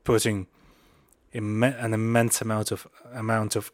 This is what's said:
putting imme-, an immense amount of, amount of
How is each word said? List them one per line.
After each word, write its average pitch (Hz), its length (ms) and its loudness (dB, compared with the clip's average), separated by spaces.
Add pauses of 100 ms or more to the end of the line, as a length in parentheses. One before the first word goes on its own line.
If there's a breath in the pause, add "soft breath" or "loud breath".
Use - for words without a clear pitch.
putting 107 420 2 (880 soft breath)
imme-, 110 480 0
an 113 120 -2
immense 113 480 2
amount 107 280 -2
of, - 160 -6 (260)
amount 110 440 -2
of 104 160 -6